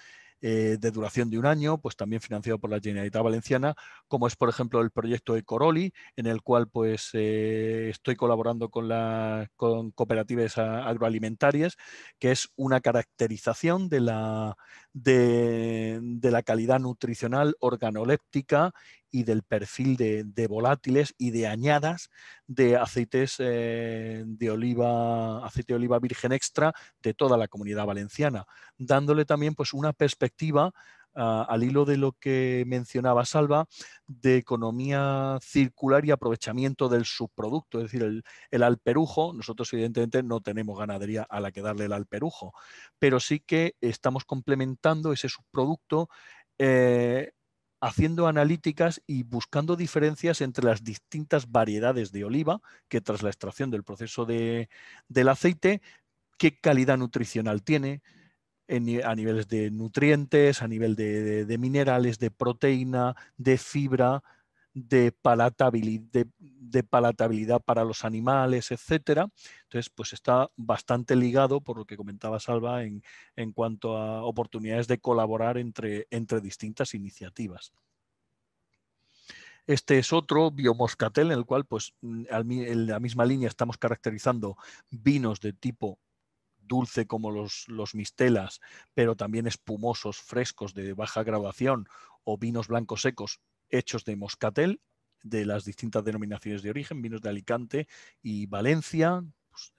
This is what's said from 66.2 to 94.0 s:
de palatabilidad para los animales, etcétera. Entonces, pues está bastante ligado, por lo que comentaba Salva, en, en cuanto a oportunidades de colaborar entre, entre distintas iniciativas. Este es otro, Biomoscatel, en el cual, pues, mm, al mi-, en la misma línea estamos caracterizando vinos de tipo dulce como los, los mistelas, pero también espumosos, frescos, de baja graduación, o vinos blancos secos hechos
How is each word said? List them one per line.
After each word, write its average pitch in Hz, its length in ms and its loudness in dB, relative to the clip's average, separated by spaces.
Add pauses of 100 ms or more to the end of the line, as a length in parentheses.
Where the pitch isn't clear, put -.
de 131 440 -2
palatabilidad 117 800 2
para 113 220 2
los 113 220 -4
animales, 127 640 0
etcétera. 156 560 0 (360)
Entonces, - 300 -8
pues - 200 -12
está 127 420 2
bastante 120 640 0
ligado, 131 420 4
por 123 180 -10
lo 110 60 -10
que 101 140 -16
comentaba 104 420 -8
Salva, 120 460 -4
en, 104 180 -12 (320)
en 113 160 -8
cuanto 113 460 -4
a 110 260 -6
oportunidades 113 640 -4
de 123 120 0
colaborar 113 580 0
entre, 110 520 -8
entre 113 300 -4
distintas 107 540 -8
iniciativas. 98 800 -12 (1900)
Este 139 320 4
es 127 140 0
otro, 160 380 2
Biomoscatel, 123 800 2
en 127 60 0
el 117 60 -2
cual, 135 200 -2
pues, - 340 -8
mm, 117 320 -10
al 113 140 -2
mi-, 123 180 -4
en 117 240 -2
la 110 140 -4
misma 120 240 0
línea 127 240 2
estamos 117 280 -4
caracterizando 113 800 -2 (340)
vinos 123 520 0
de 104 100 -6
tipo 107 480 -8 (580)
dulce 117 500 -2
como 110 240 -6
los, 104 360 -10
los 110 280 -10
mistelas, 107 640 0 (320)
pero 113 240 2
también 110 300 -4
espumosos, 110 720 -6
frescos, 113 520 -6
de 98 200 -8
baja 107 300 -4
graduación, 107 640 -2 (340)
o 104 140 -4
vinos 117 320 -4
blancos 117 320 -4
secos 123 400 -4 (320)
hechos 123 300 -2